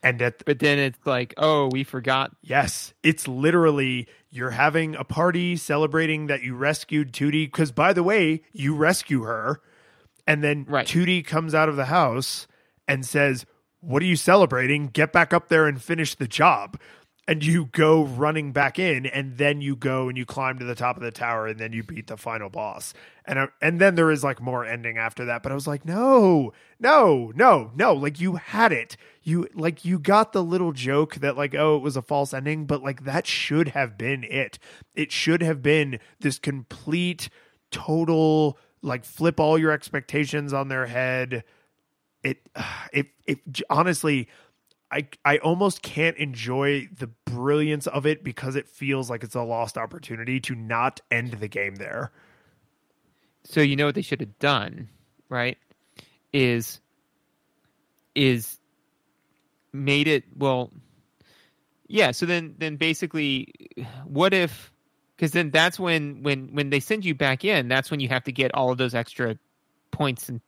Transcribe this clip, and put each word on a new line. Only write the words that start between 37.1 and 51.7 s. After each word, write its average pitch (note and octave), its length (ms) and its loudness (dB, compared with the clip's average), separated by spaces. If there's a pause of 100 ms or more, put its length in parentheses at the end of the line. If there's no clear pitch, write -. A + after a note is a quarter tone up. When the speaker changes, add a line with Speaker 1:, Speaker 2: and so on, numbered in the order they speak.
Speaker 1:
total, D#3 840 2 (240)
like, B2+ 220 -6
flip - 360 0
all D#3 200 6
your D#3 120 2
expectations D3 840 -4
on C#3 160 -4
their C3 180 -2
head. B2+ 560 -2 (800)
It, - 320 -6
<sighs> - 380 -12
it, C#3 140 0 (200)
it C#3+ 120 -4 (120)
j-, - 180 -8
honestly, D3+ 600 2 (640)
I, C#3+ 180 -6 (160)
I C#3+ 140 4
almost F3 440 0
can't D#3+ 340 -2
enjoy C3+ 720 -2 (100)
the B2 100 -10 (180)
brilliance C#3+ 640 0
of C#3 180 -4
it D3+ 180 0
because C3 320 -8
it C#3 140 -8
feels C3+ 400 -4
like A#2 140 -8
it's A2 120 -14
a B2 80 -4
lost A2+ 340 -4
opportunity B2+ 640 -8
to B2+ 140 -8
not A#2 460 -2 (100)
end A#2+ 220 -2
the G#2 160 -8
game G2+ 260 -6